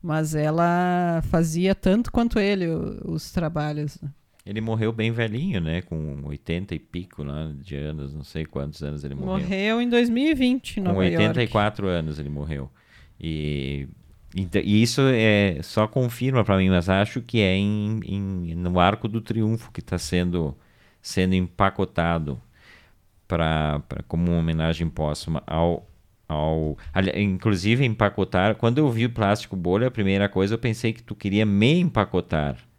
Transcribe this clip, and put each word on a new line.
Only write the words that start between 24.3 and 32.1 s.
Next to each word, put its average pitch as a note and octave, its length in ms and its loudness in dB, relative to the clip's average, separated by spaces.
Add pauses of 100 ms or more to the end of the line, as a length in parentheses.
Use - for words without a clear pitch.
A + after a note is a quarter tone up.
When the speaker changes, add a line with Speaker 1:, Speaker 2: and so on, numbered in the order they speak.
Speaker 2:
uma E2+ 100 2
homenagem E2 480 0
póstuma D#2 580 -4
ao, E2 420 0 (400)
ao, D#2 480 -2 (160)
ali-, F#2+ 300 0
inclusive G#2 640 2
empacotar. G#2 720 0
Quando A#2 220 2
eu D3+ 120 4
vi A2+ 160 0
o A#2 40 0
plástico G#2+ 440 0
bolha, F#2 320 2
a B2+ 40 0
primeira G2 380 0
coisa G2 260 0
eu A2+ 40 -4
pensei A2+ 340 -2
que - 100 -12
tu - 120 -12
queria G#2 320 2
me G#2+ 320 6
empacotar. F2+ 800 0 (220)